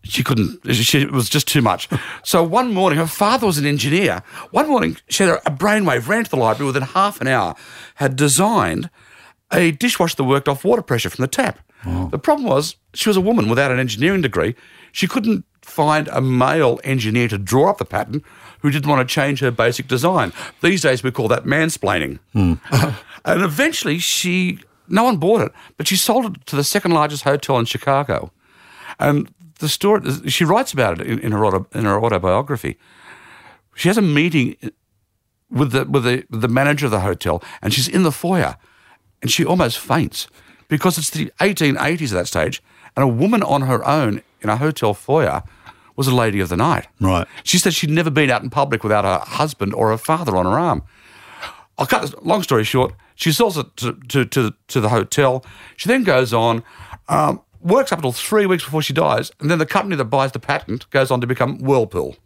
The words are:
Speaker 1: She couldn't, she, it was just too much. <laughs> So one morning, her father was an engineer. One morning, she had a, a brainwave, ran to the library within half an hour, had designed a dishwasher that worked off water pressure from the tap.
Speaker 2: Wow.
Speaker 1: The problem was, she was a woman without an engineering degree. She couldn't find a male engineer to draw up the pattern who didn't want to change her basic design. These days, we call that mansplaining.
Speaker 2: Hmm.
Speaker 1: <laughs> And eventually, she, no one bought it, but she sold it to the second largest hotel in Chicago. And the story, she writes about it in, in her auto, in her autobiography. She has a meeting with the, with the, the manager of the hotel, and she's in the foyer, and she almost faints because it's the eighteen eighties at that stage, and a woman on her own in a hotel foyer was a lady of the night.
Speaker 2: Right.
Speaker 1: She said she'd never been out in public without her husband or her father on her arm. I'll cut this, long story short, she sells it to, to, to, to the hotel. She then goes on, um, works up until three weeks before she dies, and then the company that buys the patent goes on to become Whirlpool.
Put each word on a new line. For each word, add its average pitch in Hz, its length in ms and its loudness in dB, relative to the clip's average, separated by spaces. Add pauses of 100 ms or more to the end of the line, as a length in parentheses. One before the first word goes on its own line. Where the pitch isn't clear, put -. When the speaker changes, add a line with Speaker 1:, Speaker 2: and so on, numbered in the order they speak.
Speaker 1:
She - 200 -4
couldn't, 113 360 0 (140)
she, 120 300 2
it - 80 -4
was 127 180 -2
just - 180 -2
too 143 140 2
much. 98 320 0
<laughs> - 320 -8
So 170 160 2
one 220 320 2
morning, 180 260 2
her 165 80 2
father 220 380 0
was 170 120 2
an 143 80 0
engineer. 143 580 0 (280)
One 285 160 2
morning, 190 300 0 (100)
she - 160 0
had 170 100 4
a, - 140 -2
a 160 80 0
brainwave, 165 520 0
ran 220 160 0
to - 60 -6
the 151 80 -2
library 127 300 2
within 135 160 0
half 196 380 0
an 131 60 -2
hour, 101 260 0 (420)
had 135 200 0
designed 147 760 2 (640)
a 170 180 4
dishwasher 175 440 -2
that 139 80 -2
worked 139 260 2
off 139 160 -4
water 233 160 2
pressure 117 280 -2
from - 120 -6
the 127 60 0
tap. - 320 -2 (260)
Speaker 2:
Wow. 87 260 -4
Speaker 1:
The 147 60 -4
problem 294 300 0
was, 147 280 0 (180)
she - 160 0
was 196 80 4
a 185 40 4
woman 196 280 2
without 131 220 2
an 127 80 0
engineering 131 420 0
degree. 101 340 -2 (380)
She - 140 -2
couldn't 220 380 -2 (160)
find 151 480 0
a 131 120 -2
male 131 640 2
engineer 120 440 0
to 104 100 -4
draw 127 320 2
up 208 80 -2
the - 80 -4
pattern 107 380 -6 (360)
who 147 120 0
didn't 147 180 -2
want 131 180 2
to - 60 -6
change 139 280 0
her 127 100 0
basic 117 360 0
design. 131 440 0 (300)
These 175 200 2
days, 131 220 0
we 127 80 -2
call 117 180 -2
that 117 140 0
mansplaining. 101 760 -2 (140)
Speaker 2:
Hmm. 90 200 4 (180)
Speaker 1:
<laughs> 143 220 2 (320)
And 165 160 2
eventually, 185 580 -2
she, 180 600 -2 (300)
no 208 140 2
one 247 140 2
bought 185 240 2
it, 101 100 -2 (260)
but - 100 -4
she 190 100 0
sold 233 280 2 (120)
it - 100 -20
to - 100 -6
the 143 60 0
second 185 280 0
largest 151 320 0
hotel 139 360 0
in 113 60 0
Chicago. 135 680 -2 (680)
And 147 340 0 (260)
the 151 100 -2
story, 202 320 2 (280)
she - 140 0
writes 208 300 2
about 104 260 0
it - 80 -8
in, 117 120 -4
in - 120 -4
her 104 140 2
auto, 95 280 0
in 113 120 -2
her 104 180 2
autobiography. 101 760 -2 (960)
She - 120 0
has 208 100 4
a 214 40 4
meeting 156 560 2 (920)
with 131 220 0
the, 131 140 0
with 139 180 0
the, 123 260 0
the 113 200 -2
manager 139 360 0
of 113 60 0
the 104 80 0
hotel, 87 420 -2 (200)
and 107 120 -2
she's 131 140 -2
in 190 160 2
the 156 80 2
foyer, 170 460 -2 (640)
and 123 100 -2
she - 140 2
almost 180 340 0
faints - 480 -2 (400)
because 156 300 0
it's 156 120 -4
the 151 300 -6
eighteen 147 400 2
eighties 151 320 -2
at 90 60 -2
that 87 100 -2
stage, - 340 -2 (360)
and 135 60 2
a 139 40 4
woman 180 360 2
on 139 180 0
her 131 260 0
own 139 340 0 (200)
in 104 80 -4
a 110 80 0
hotel 131 360 0
foyer 110 500 0 (520)
was 135 120 -2
a 127 80 2
lady 107 260 2
of 85 80 -2
the 107 80 -2
night. 151 300 0 (120)
Speaker 2:
Right. 92 260 2 (180)
Speaker 1:
She - 140 0
said 180 160 2
she'd 151 160 -2
never 160 200 0
been 143 200 2
out 117 140 0
in 127 60 -8
public 139 340 -2
without 104 220 2
her 92 140 0
husband - 540 -4
or 110 180 2
her 113 60 0
father 156 380 -2
on 92 100 2
her 107 140 0
arm. 135 240 -2 (920)
I'll 131 100 0
cut - 160 2
this, 139 180 -8
long 180 220 0
story 113 200 2
short, 127 300 0 (220)
she - 160 0
sells 190 260 2
it - 200 -8
to, 123 160 -6 (160)
to, 135 160 2
to, 117 280 0 (140)
to - 140 -2
the 107 80 2
hotel. 131 540 2 (320)
She - 120 -8
then 254 160 2
goes 131 300 2
on, 117 300 2 (460)
um, 147 320 0 (200)
works 233 300 2
up 165 80 0
until 131 120 -2
three 208 340 0
weeks 185 180 0
before 151 200 -4
she 143 100 -4
dies, 123 460 0
and 147 100 -2
then 170 80 2
the 156 80 2
company 196 300 -2
that 131 100 -2
buys 135 280 0
the 127 60 -8
patent - 520 -6
goes 135 180 2
on 127 120 2
to 123 60 -2
become 120 320 -2
Whirlpool. 107 560 0 (100)